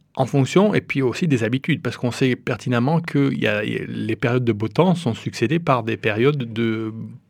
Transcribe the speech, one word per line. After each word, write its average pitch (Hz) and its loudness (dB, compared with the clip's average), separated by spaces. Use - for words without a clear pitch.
en 135 0
fonction, 180 4
et 143 4
puis - -4
aussi 131 0
des 127 2
habitudes, 127 -2
parce - -6
qu'on 120 -2
sait 127 0
pertinemment 127 0
que 143 0
y 113 -2
a, 107 0
y 113 -4
a, 104 -4
les 110 -4
périodes 123 0
de 117 2
beau 107 -4
temps 170 4
sont 127 -2
succédées 127 -2
par 131 0
des 110 -2
périodes 117 0
de 113 -2